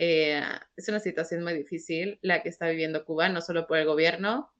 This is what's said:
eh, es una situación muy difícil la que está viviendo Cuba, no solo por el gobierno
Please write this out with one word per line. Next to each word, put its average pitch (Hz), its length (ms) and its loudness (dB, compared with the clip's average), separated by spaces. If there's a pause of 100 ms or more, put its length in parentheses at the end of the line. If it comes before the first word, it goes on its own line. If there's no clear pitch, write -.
eh, 156 420 4 (340)
es - 120 -12
una 208 100 0
situación 170 460 -4
muy 170 100 -2
difícil 165 680 -6
la 180 220 2
que - 60 -6
está 170 200 -4
viviendo 160 360 -2
Cuba, 165 240 0
no 180 120 -2
solo 165 280 -2
por 160 100 2
el 156 80 4
gobierno 180 720 2